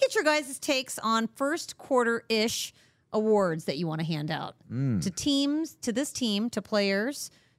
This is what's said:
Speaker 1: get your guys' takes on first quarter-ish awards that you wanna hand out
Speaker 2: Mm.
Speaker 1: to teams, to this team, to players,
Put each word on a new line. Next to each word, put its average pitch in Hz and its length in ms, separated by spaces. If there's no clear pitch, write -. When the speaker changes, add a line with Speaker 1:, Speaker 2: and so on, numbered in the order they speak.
Speaker 1:
get 539 140
your 403 100
guys' 302 340
takes - 420
on 226 340
first - 420
quarter-ish 226 960
awards 208 540
that 143 120
you 175 80
wanna 160 180
hand 151 260
out 147 240
Speaker 2:
Mm. 120 300
Speaker 1:
to 190 80
teams, 285 720
to 240 100
this 269 200
team, 220 380
to 202 120
players, 202 680